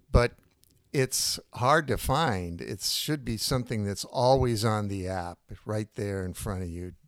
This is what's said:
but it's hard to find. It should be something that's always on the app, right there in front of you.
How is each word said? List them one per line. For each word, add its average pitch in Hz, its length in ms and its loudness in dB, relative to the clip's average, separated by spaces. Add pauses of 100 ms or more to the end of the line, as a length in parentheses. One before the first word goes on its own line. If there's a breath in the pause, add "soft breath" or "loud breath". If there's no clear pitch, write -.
(100)
but 120 220 6 (600)
it's - 460 0 (160)
hard 139 340 4
to 104 100 0
find. 98 640 0
It 57 200 -8
should - 440 -2
be 113 120 -4
something 120 480 -2
that's 101 200 -4
always 123 600 4
on 107 240 2
the 98 180 -4
app, 87 320 -6 (260)
right 107 300 -4
there 98 300 -4
in 90 80 -4
front 95 300 -4
of 87 80 -4
you. 87 220 -10 (160)